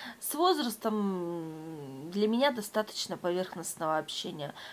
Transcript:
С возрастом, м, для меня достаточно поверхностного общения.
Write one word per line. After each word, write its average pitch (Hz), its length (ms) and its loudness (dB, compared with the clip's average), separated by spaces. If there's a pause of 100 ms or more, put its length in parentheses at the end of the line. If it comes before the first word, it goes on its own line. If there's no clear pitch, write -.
(220)
С - 140 -4
возрастом, 294 600 4 (1080)
м, 170 60 -8
для 208 160 4
меня 247 240 4
достаточно 214 640 -2
поверхностного 175 840 0
общения. 151 540 -6 (200)